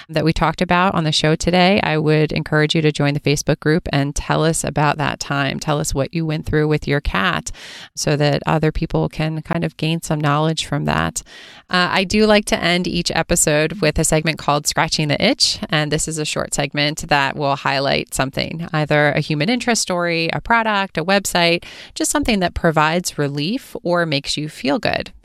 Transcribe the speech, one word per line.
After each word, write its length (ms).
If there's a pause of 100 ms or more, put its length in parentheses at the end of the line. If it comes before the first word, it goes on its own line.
that 160
we 80
talked 280
about 320
on 120
the 80
show 220
today, 460
I 160
would 360
encourage 420
you 60
to 100
join 220
the 80
Facebook 400
group 320
and 200
tell 300
us 220
about 320
that 240
time. 360
Tell 220
us 160
what 180
you 120
went 200
through 220
with 180
your 140
cat 540 (420)
so 220
that 280
other 280
people 340
can 340
kind 220
of 140
gain 240
some 180
knowledge 460
from 180
that. 400 (460)
Uh, 200
I 140
do 220
like 200
to 160
end 240
each 260
episode 680
with 180
a 60
segment 340
called 300
Scratching 400
the 180
Itch, 340 (100)
and 200
this 200
is 80
a 80
short 280
segment 540
that 300
will 180
highlight 580
something, 600
either 380
a 100
human 260
interest 340
story, 520
a 80
product, 560
a 80
website, 580 (320)
just 160
something 300
that 120
provides 640
relief 640
or 220
makes 300
you 140
feel 280
good. 360 (120)